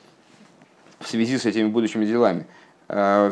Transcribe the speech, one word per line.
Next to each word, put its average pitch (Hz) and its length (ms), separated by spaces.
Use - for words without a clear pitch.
в - 60
связи 117 300
с 120 80
этими 107 220
будущими 110 380
делами. 104 400
Э, 101 440